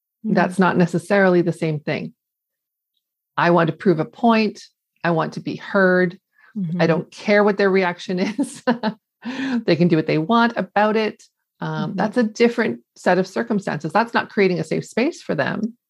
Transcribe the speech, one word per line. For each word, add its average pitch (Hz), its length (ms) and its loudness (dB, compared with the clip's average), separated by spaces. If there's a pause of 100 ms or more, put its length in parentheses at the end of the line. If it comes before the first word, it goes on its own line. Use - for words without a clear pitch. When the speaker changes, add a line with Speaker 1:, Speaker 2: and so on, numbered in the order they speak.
(240)
Speaker 1:
Mm. 208 100 0
Speaker 2:
that's 180 240 0
not 185 180 4
necessarily 180 680 2
the 165 100 0
same 156 280 -4
thing. 151 320 -6 (1200)
I 160 140 2
want 170 200 4
to 160 60 -6
prove 165 240 0
a 156 40 0
point. 220 580 0 (420)
I 165 60 0
want 156 240 -2
to - 60 -10
be 151 160 -8
heard. 180 640 2 (380)
I 208 40 -6
Speaker 1:
Mm-hmm. 170 260 -2
Speaker 2:
don't 170 240 0
care 208 340 2
what 202 140 2
their 202 120 4
reaction 185 480 -2
<laughs> 208 220 -4
is. - 220 -6 (1040)
They 170 100 2
can 175 120 4
do 165 80 2
what 156 100 0
they 151 120 0
want 233 380 0
about 208 400 0
it. 220 260 -4 (380)
Um, 156 300 -6
Speaker 1:
Mm-hmm. 190 60 -8
Speaker 2:
that's 202 200 -2
a 247 60 2
different 233 580 0 (160)
set 180 220 2
of 185 80 0
circumstances. 190 640 -4
That's 233 220 0
not - 160 -2
creating 190 300 0
a 156 40 -4
safe 160 220 -4
space 294 360 -4
for - 120 -6
them. - 420 -4 (140)